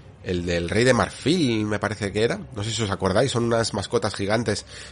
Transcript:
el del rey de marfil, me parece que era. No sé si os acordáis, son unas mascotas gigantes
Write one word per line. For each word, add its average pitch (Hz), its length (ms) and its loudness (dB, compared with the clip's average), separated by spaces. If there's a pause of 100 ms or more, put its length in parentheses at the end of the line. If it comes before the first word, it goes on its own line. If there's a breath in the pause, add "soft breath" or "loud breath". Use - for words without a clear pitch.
(220 loud breath)
el 90 240 -2
del 85 240 0
rey 104 140 4
de 127 100 6
marfil, 117 720 2
me 104 120 -2
parece 104 340 -4
que 104 100 0
era. 170 160 0 (160)
No 101 100 -6
sé 113 60 -4
si 113 120 -2
os 101 80 0
acordáis, 95 400 2
son 117 140 0
unas 117 300 2
mascotas 104 400 -2
gigantes 104 500 -2 (280 loud breath)